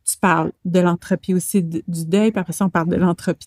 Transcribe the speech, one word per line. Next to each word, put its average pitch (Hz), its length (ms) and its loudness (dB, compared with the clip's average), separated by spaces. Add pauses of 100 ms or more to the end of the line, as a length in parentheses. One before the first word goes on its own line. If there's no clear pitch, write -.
tu - 140 -4
parles 165 340 2 (140)
de 180 140 2
l'entropie 175 560 0
aussi 185 260 0
d-, 165 260 -6
du 165 180 -6
deuil, 202 260 2
puis 196 80 -4
après 180 120 -6
ça, 196 140 -2
on 180 40 0
parle 170 200 0
de 165 60 0
l'entropie 175 520 0